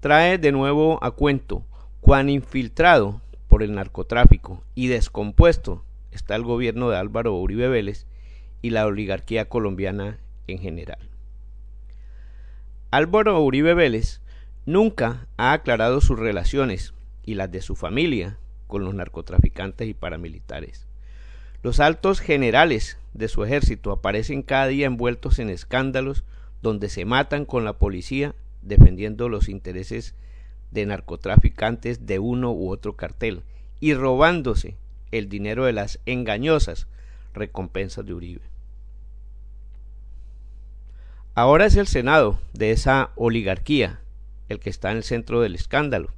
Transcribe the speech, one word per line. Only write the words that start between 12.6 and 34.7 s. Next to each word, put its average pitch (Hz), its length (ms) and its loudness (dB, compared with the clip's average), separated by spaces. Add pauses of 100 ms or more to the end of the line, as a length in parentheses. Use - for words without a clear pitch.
Álvaro 180 500 4
Uribe 147 340 4
Vélez 123 480 2 (420)
nunca 139 600 0 (100)
ha 123 160 2
aclarado 127 480 2
sus 139 180 6
relaciones 113 760 -2 (280)
y 110 120 -8
las 95 180 -6
de 92 80 -8
su 92 160 -8
familia 104 640 -4 (280)
con 101 160 -6
los 95 120 -6
narcotraficantes 95 920 0
y 107 80 -8
paramilitares. 80 960 -12 (720)
Los 123 180 2
altos 160 400 4
generales 135 760 2 (160)
de 110 140 -6
su - 140 -2
ejército 120 480 0
aparecen 107 520 -2
cada 135 240 0
día 139 180 0
envueltos 123 540 0
en 117 100 -4
escándalos 131 760 -2 (360)
donde 104 300 -2
se 92 160 -6
matan 139 400 0
con 120 180 -2
la 104 140 -6
policía 135 560 -2 (260)
defendiendo 104 680 6
los 104 180 -2
intereses 95 680 -10 (580)
de 107 120 -2
narcotraficantes 107 1200 0
de 101 140 -4
uno 120 340 -2
u 92 180 -4
otro 104 260 -8
cartel 92 480 -8 (360)
y 151 140 2
robándose 131 840 2 (340)